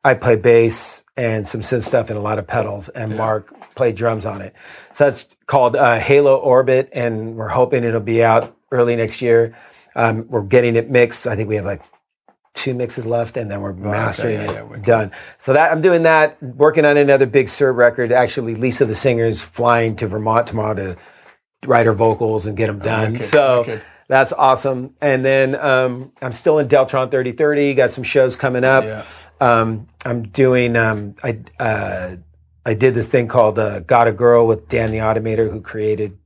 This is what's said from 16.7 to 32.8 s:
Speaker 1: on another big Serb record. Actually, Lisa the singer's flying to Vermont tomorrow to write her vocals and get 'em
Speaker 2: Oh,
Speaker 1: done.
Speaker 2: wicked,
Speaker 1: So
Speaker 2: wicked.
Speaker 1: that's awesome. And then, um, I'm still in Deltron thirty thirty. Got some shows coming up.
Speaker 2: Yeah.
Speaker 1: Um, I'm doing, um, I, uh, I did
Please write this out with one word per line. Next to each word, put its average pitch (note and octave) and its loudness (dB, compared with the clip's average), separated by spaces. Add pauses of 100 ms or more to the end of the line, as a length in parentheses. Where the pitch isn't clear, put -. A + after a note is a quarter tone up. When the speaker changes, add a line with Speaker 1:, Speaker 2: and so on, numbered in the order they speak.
Speaker 1:
on D3 4
another C#3 4
big A#2+ 2
Serb C3 0
record. A#2+ 2
Actually, B2 -2
Lisa B2 0
the A2 -4
singer's A#2 0
flying A#2 0
to A2 -6
Vermont A2 -2
tomorrow G#2+ -4
to F#2+ -8 (680)
write A#2 4
her A2+ 4
vocals A2 0
and G#2+ -6
get A2 0
'em G2+ -8
Speaker 2:
Oh, - -12
Speaker 1:
done. A2 -2
Speaker 2:
wicked, A#2 -8
Speaker 1:
So C3+ 2
Speaker 2:
wicked. A2+ -6 (280)
Speaker 1:
that's C3 2
awesome. C3 0
And C3 0
then, C3+ 2
um, C3 -2 (100)
I'm B2+ -8
still D#3 0
in C3+ 0
Deltron C3 2
thirty B2+ -2
thirty. C#3+ 0
Got B2+ 2
some C3 -8
shows C3 2
coming B2+ -2
up. C3 4
Speaker 2:
Yeah. G#2+ -10 (380)
Speaker 1:
Um, A2+ 0 (180)
I'm A#2+ -6
doing, B2 2
um, G#2+ -2
I, A2+ -6 (200)
uh, F#2+ -6 (500)
I A#2 -2
did B2+ 2